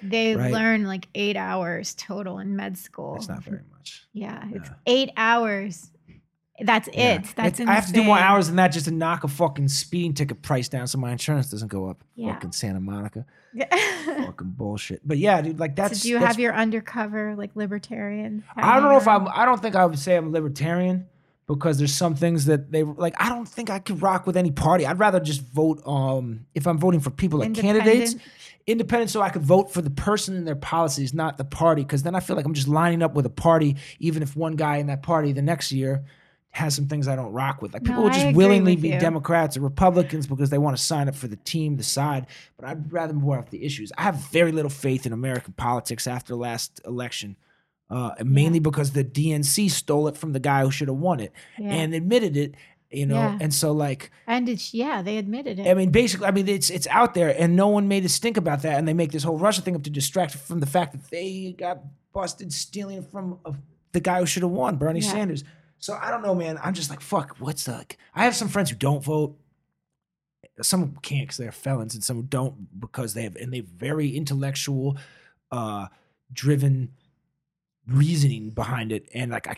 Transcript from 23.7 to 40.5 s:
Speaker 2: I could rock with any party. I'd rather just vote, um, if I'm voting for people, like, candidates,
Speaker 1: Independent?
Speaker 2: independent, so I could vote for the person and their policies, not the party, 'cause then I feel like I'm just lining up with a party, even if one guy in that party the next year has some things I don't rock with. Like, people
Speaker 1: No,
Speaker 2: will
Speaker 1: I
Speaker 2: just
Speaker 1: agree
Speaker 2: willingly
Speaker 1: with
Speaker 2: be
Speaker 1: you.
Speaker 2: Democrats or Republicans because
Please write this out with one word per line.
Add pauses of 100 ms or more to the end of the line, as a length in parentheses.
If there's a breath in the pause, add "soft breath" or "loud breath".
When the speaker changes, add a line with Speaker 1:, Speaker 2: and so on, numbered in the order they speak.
Speaker 2:
I
could
rock
with
any
party.
I'd
rather
just
vote,
um,
if
I'm
voting
for
people,
like,
candidates,
Speaker 1:
Independent? (440 loud breath)
Speaker 2:
independent,
so
I
could
vote
for
the
person
and
their
policies,
not
the
party,
'cause
then
I
feel
like
I'm
just
lining
up
with
a
party, (220 loud breath)
even
if
one
guy
in
that
party
the
next
year (480 loud breath)
has
some
things
I
don't
rock
with.
Like,
people
Speaker 1:
No,
Speaker 2:
will
Speaker 1:
I
Speaker 2:
just
Speaker 1:
agree
Speaker 2:
willingly
Speaker 1:
with
Speaker 2:
be
Speaker 1:
you.
Speaker 2:
Democrats
or
Republicans
because